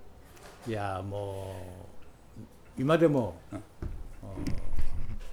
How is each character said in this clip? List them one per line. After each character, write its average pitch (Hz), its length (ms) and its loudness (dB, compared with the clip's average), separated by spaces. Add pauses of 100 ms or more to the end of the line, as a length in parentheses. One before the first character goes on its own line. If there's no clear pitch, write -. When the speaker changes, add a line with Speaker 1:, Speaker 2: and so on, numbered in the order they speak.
(680)
Speaker 1:
い 117 60 -6
や、 98 300 -6
も 98 520 -8 (840)
う、 - 40 -14 (380)
今 143 160 4
で 165 120 6
も、 131 260 2 (180)
Speaker 2:
う - 40 -12
ん。 - 20 -8
Speaker 1:
う - 20 -10
ん、 - 40 -16 (1700)